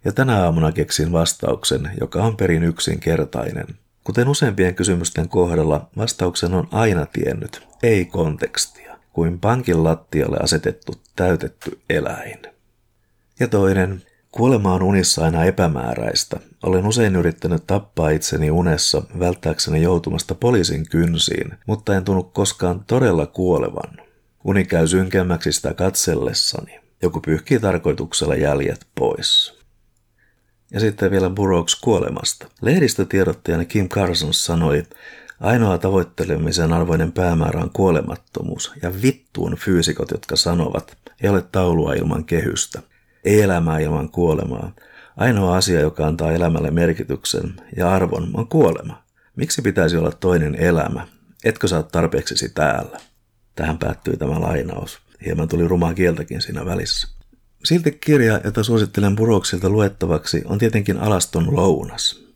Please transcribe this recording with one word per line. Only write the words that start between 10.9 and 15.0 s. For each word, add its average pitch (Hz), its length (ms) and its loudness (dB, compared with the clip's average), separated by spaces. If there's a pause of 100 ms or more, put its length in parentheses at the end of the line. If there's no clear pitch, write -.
täytetty - 600 -2 (120)
eläin." - 480 -6 (1000)
Ja 123 80 2
toinen, 95 540 2 (280)
"Kuolema 110 440 4
on 92 80 0
unissa 92 420 2